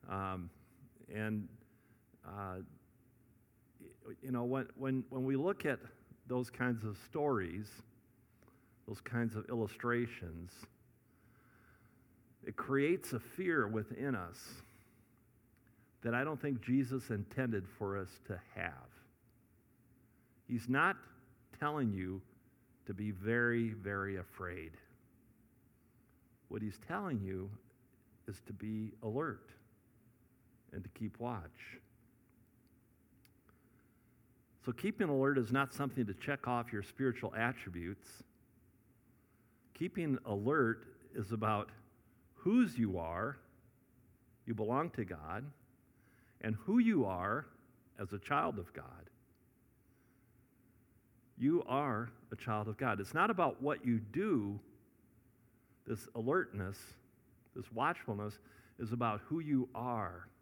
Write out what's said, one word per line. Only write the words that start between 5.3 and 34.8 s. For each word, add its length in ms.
look 300
at 120
those 220
kinds 360
of 120
stories, 600
those 120
kinds 360
of 120
illustrations, 1000
it 120
creates 560
a 80
fear 480
within 460
us 240
that 120
I 80
don't 180
think 220
Jesus 480
intended 540
for 200
us 100
to 100
have. 180
He's 220
not 280
telling 340
you 300
to 80
be 160
very, 600
very 480
afraid. 520
What 140
he's 240
telling 340
you 300
is 180
to 60
be 400
alert 480
and 120
to 60
keep 280
watch. 640
So 60
keeping 380